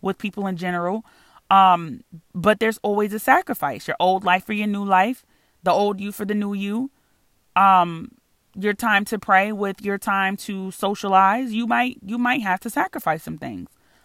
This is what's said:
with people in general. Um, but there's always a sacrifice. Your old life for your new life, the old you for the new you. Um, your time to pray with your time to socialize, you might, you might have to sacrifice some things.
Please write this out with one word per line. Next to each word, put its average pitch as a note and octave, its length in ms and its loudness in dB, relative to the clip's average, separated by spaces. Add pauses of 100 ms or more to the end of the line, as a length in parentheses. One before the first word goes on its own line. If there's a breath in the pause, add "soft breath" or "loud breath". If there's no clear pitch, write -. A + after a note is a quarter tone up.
with F#3+ 180 -4
people G3+ 260 -6
in F#3+ 120 -4
general. F3+ 460 -4 (460 soft breath)
Um, F3 540 4 (320)
but G3+ 240 2
there's A3 240 0
always G#3 300 0
a A3 60 -6
sacrifice. A#3 680 -2
Your - 120 -4
old F#3 240 0
life F#3 220 2
for G#3+ 80 -6
your G#3 140 -2
new G3+ 180 -4
life, G3 400 2 (380)
the F3+ 80 2
old G3+ 280 2
you G3+ 120 -8
for G#3 140 -8
the G#3 100 -2
new G3+ 180 -2
you. G3+ 380 -4 (640)
Um, F3+ 560 4 (440)
your G3+ 180 -2
time G#3 320 0
to G#3+ 140 -6
pray G3 320 4
with G3 300 -6
your G3+ 160 -4
time G3 400 -2
to F#3+ 340 -8
socialize, G3+ 800 2
you A#3 140 -2
might, A#3+ 340 0
you G3+ 160 -8
might A#3+ 240 0
have F#3+ 200 -2
to A#3 80 -8
sacrifice - 540 -4
some D#3+ 140 -12
things. F#2 320 -12 (360 soft breath)